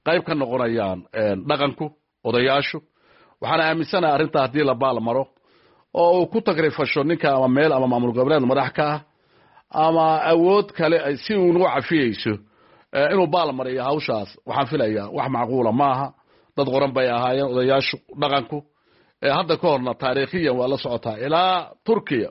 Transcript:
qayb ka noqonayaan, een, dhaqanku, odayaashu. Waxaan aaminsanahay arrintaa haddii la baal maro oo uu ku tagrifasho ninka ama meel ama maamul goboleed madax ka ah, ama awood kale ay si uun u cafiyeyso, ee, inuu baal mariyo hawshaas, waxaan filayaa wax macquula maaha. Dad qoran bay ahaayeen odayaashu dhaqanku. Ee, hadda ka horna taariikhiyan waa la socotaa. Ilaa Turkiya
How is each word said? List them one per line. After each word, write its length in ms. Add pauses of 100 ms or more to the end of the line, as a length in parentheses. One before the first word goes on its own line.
qayb 200
ka 100
noqonayaan, 640 (140)
een, 240 (100)
dhaqanku, 380 (400)
odayaashu. 520 (640)
Waxaan 200
aaminsanahay 540
arrintaa 260
haddii 220
la 120
baal 240
maro 240 (720)
oo 240
uu 80
ku 140
tagrifasho 600
ninka 280
ama 160
meel 260
ama 140
maamul 260
goboleed 300
madax 300
ka 120
ah, 140 (720)
ama 340 (160)
awood 500
kale 280
ay 180
si 160
uun 240
u 60
cafiyeyso, 720 (600)
ee, 200
inuu 140
baal 260
mariyo 300
hawshaas, 460 (160)
waxaan 220
filayaa 420
wax 200
macquula 420
maaha. 360 (500)
Dad 100
qoran 260
bay 160
ahaayeen 380
odayaashu 500 (220)
dhaqanku. 380 (640)
Ee, 80
hadda 280
ka 100
horna 260
taariikhiyan 640
waa 100
la 100
socotaa. 400
Ilaa 540 (120)
Turkiya 480